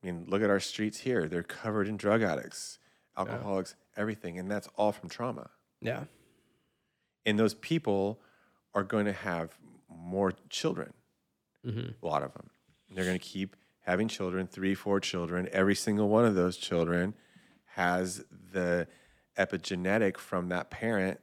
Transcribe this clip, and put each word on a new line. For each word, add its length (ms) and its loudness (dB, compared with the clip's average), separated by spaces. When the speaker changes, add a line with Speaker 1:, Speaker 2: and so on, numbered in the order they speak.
Speaker 1:
I 40 -8
mean, 200 -4
look 160 2
at 80 4
our 100 6
streets 400 -4
here. 280 0
They're 140 -2
covered 460 -2
in 80 -4
drug 260 4
addicts, 560 -2
Speaker 2:
Yeah. 60 -4
Speaker 1:
alcoholics, 520 -4
everything. 420 -4
And 120 -6
that's 260 -4
all 160 4
from 160 -8
trauma. 420 -6
Speaker 2:
Yeah. 240 -4
Speaker 1:
And 140 4
those 160 4
people 640 0
are 100 2
going 220 2
to 60 0
have 460 -4
more 440 0
children, 420 -4
Speaker 2:
Mm-hmm. 380 -6
Speaker 1:
a 20 -2
lot 160 2
of 120 -6
them. 160 -20
They're 140 -4
gonna 140 0
keep 380 -6
having 280 2
children, 380 -4
three, 280 0
four 260 0
children. 520 -2
Every 220 4
single 340 2
one 160 6
of 100 6
those 220 4
children 580 0
has 560 0
the 560 0
epigenetic 800 0
from 300 -4
that 220 -2
parent 520 0